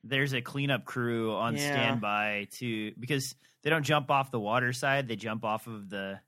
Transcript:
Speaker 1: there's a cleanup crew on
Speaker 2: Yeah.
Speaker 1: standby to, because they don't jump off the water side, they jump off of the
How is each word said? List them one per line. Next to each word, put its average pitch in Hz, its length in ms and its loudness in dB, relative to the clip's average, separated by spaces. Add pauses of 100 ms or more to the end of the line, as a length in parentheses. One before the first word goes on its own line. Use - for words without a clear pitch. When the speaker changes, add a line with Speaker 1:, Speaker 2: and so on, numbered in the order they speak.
Speaker 1:
there's 135 300 2
a 123 80 0
cleanup 139 440 0
crew 117 500 0
on 113 200 0
Speaker 2:
Yeah. 143 160 0
Speaker 1:
standby 104 760 0 (100)
to, 110 420 -4
because 131 360 -2 (260)
they 147 80 0
don't 160 140 4
jump 147 260 2
off 135 220 2
the 120 80 0
water 120 340 2
side, 135 340 2
they 113 80 -4
jump 110 300 -4
off 110 220 -2
of 104 240 -12
the 98 360 -6